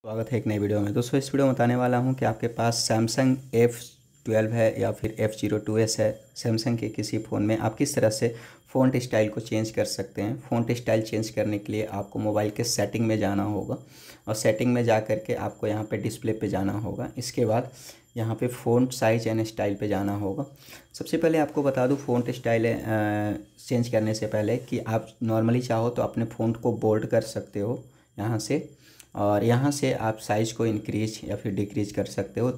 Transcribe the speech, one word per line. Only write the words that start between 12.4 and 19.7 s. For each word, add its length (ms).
के 140
सेटिंग 420
में 120
जाना 260
होगा 320
और 80
सेटिंग 380
में 120
जा 160
कर 260
के 140
आपको 260
यहाँ 160
पे 160
डिस्प्ले 340
पे 160
जाना 300
होगा। 380
इसके 280
बाद 260
यहाँ 180
पे 120
font 420
size 280
and 200
style 320